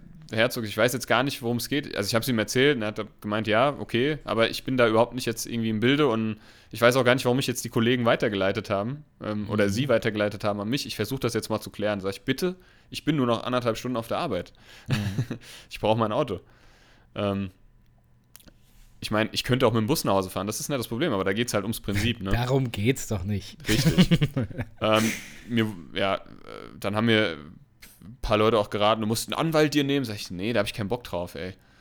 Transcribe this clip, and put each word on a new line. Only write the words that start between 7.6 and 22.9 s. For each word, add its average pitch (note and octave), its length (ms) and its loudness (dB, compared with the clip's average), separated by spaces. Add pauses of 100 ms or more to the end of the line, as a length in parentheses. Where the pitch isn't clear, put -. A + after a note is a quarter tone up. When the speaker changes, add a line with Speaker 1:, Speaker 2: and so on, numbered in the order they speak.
Speaker 1:
die G#2 60 -8
Kollegen B2 360 2
weitergeleitet G#2 640 0
haben, A#2 360 -4 (180)
ähm, G#2 260 -4
oder G#2 160 2
Speaker 2:
Mhm. G2+ 40 2
Speaker 1:
sie A#2+ 180 0
weitergeleitet G#2+ 560 0
haben G#2 160 -2
an G2+ 80 -4
mich. C3+ 180 -2
Ich A2+ 120 -10
versuch A2+ 220 -4
das A#2 140 -2
jetzt A2 160 -4
mal G#2+ 120 -2
zu - 80 -12
klären.“ G#2 320 -2
Sag F#2+ 100 -4
ich, - 120 -14
„Bitte, F3+ 320 -2 (340)
ich - 160 -12
bin D#3 100 2
nur B2+ 120 2
noch A2+ 160 2
anderthalb A#2+ 340 0
Stunden B2+ 200 -6
auf A2+ 100 -6
der G2+ 100 -2
Arbeit. A#2+ 340 -4 (380)
Speaker 2:
Mhm. G#2+ 60 0
Speaker 1:
<laughs> G#2 440 -4 (300)
Ich - 100 -14
brauch G#2+ 160 2
mein A2 160 0
Auto.“ A2+ 300 -2 (760)
Ähm, G2 360 -2 (1500)
ich - 120 -10
mein, G#2+ 200 2
ich - 120 -4
könnte B2+ 240 2
auch G#2+ 60 4
mit A2+ 80 2
dem G#2+ 60 0
Bus C#3+ 160 0
nach A2 100 2
Hause F#2+ 180 2
fahren, F#2+ 160 -4
das G#2+ 120 -6
ist - 100 -8
nicht C#3+ 100 -2
das A2 80 -6
Problem, A#2+ 260 -2
aber F#2+ 100 0
da F#2+ 80 2
geht's A2+ 220 -2
halt G#2 100 0
ums A2 160 -6
Prinzip, G#2+ 400 -2
ne? F#2+ 120 -4
Speaker 2:
Darum B2+ 400 0
geht's A#2 360 -2